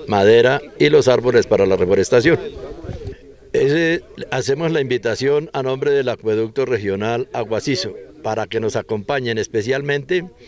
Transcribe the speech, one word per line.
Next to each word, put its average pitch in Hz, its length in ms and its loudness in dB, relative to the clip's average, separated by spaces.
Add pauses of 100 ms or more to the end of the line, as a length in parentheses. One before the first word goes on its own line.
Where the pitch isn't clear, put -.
madera 117 540 4 (160)
y 147 100 4
los 147 200 4
árboles 120 380 4
para 98 200 2
la 95 100 4
reforestación. 98 640 2 (1120)
Ese, 165 500 0 (300)
hacemos 139 400 -2
la 156 80 0
invitación 131 720 -2
a 165 100 -4
nombre 135 300 -2
del 135 160 0
acueducto 110 580 -2
regional 110 640 -2
Aguasiso 110 640 -4 (300)
para 110 240 -4
que 113 100 -6
nos 110 160 -2
acompañen 113 640 -4
especialmente 139 840 -2 (240)